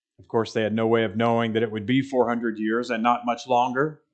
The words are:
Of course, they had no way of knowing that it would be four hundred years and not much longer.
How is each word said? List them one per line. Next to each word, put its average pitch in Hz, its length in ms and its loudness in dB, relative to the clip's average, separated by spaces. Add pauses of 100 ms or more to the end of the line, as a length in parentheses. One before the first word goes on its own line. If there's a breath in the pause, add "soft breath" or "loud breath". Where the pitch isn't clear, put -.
(180)
Of - 100 -20
course, 113 240 -2
they 113 100 0
had 107 120 0
no 113 120 0
way 113 180 4
of 104 120 -4
knowing 117 380 2
that 110 80 2
it 110 100 -2
would 107 140 -8
be 131 160 2
four 127 260 2
hundred 117 300 -2
years 113 320 -2
and 113 120 -2
not 120 220 2
much 120 220 -4
longer. 127 560 0 (120)